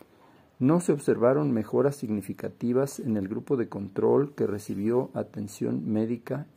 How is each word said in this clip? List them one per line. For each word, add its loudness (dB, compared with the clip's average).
No 4
se 0
observaron 2
mejoras 0
significativas -4
en -2
el -2
grupo -4
de -2
control 2
que 0
recibió -2
atención -6
médica -2